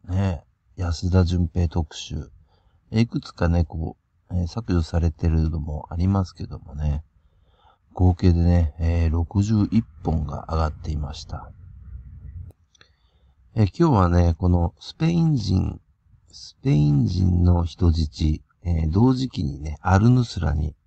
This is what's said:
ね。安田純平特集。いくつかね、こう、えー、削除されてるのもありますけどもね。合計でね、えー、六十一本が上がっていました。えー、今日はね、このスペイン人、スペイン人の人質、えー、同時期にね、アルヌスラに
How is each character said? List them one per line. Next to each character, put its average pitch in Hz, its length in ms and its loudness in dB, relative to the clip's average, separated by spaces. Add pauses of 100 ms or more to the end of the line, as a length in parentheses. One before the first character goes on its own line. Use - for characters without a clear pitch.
ね。 92 380 -4 (320)
安 87 340 -4
田 92 140 6
純 87 280 0
平 87 140 0
特 80 260 -4
集。 - 380 -12 (600)
い 113 140 2
く 139 140 -8
つ - 140 -14
か 87 160 -2
ね、 85 160 2
こ - 320 -10 (320)
う、 90 60 -8
え 90 80 -2
ー、 85 40 -4
削 113 280 -6
除 85 60 2
さ 82 200 -2
れ 82 100 0
て - 160 -4
る 80 220 2
の 80 100 -4
も 76 320 -8
あ 82 60 -8
り 90 100 0
ま 98 160 2
す - 100 -8
け - 140 -12
ど - 120 -14
も - 140 -18
ね。 73 300 -4 (920)
合 90 220 2
計 90 160 2
で 85 80 2
ね、 87 400 2
え 82 280 0
ー、 - 20 2
六 85 340 0
十 104 280 2
一 113 140 2 (180)
本 80 220 -2
が 71 240 -12
上 82 80 -2
が 80 100 0
っ 73 40 -4
て - 200 -10
い 76 60 -4
ま 71 160 -8
し - 120 -16
た。 - 260 -14 (2000)
え 110 80 4
ー、 - 40 6
今 165 220 2
日 135 40 4
は 92 160 4
ね、 87 280 4
こ 90 120 0
の 87 320 2
ス - 140 -18
ペ 160 120 -2
イ 170 160 2
ン 156 140 2
人、 90 420 -2 (500)
ス - 260 -20
ペ 135 160 -2
イ 147 200 2
ン 135 160 2
人 90 380 2
の 87 180 4
人 85 300 0
質、 80 480 -2 (220)
え 82 240 -2
ー、 78 40 -2
同 120 220 4
時 127 160 -4
期 - 160 -6
に 69 160 -8
ね、 76 180 -8
ア 92 180 2
ル 110 120 6
ヌ 123 160 4
ス - 160 -8
ラ 78 120 0
に 76 220 -2 (120)